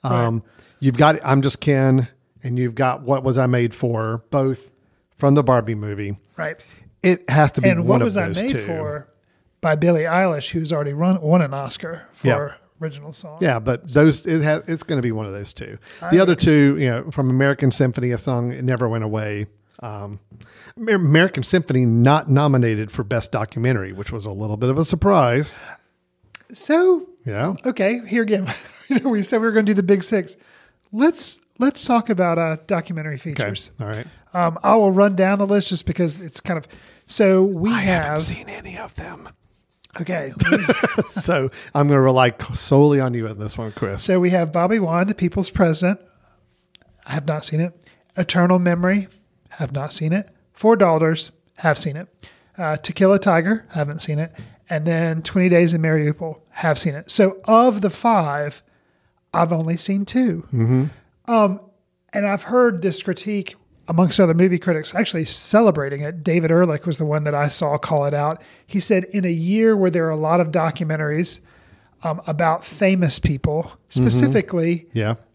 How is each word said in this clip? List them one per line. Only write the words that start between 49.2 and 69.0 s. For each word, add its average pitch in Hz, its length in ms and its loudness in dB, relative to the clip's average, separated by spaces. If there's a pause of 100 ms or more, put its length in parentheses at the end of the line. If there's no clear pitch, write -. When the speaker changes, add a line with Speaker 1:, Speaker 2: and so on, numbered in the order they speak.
Speaker 1:
Have 139 220 -6
not 139 200 -6
seen 160 220 -2
it. 202 160 -4 (240)
Four 226 220 4
Daughters. 160 540 2 (280)
Have 156 200 0
seen 147 200 -6
it. 190 100 -16 (480)
Uh, 156 200 -4
To - 180 -8
Kill 190 180 4
a 196 60 4
Tiger. 196 500 2
Haven't 151 320 -6
seen 151 180 -4
it. 160 140 -6 (380)
And 156 160 -4
then 165 340 0
Twenty 180 300 2
Days 170 240 6
in 160 80 0
Mariupol. 156 580 -2 (120)
Have 160 260 -2
seen 151 160 -4
it. - 160 -12
So 190 340 2
of 220 380 4
the 196 80 0
five, 147 720 -2 (720)
I've 165 180 2
only 160 240 -2
seen 196 300 -2
two. 214 360 0 (120)
Speaker 2:
Mm-hmm. 123 300 2 (420)
Speaker 1:
Um, 208 340 2 (540)
and 208 120 -2
I've 202 180 -2
heard 233 360 2
this 180 220 -2
critique 196 540 -6 (300)
amongst 170 340 2
other 170 140 6
movie 180 240 4
critics 160 360 -2
actually 175 320 -2
celebrating 151 720 2
it. 151 240 -8
David 165 260 2
Ehrlich 165 360 2
was 156 100 -2
the 160 80 -4
one 151 200 -2
that 147 100 -2
I 143 140 0
saw 147 280 0
call 147 300 0
it 143 80 -2
out. 147 280 -2 (240)
He 196 140 -4
said, 190 320 2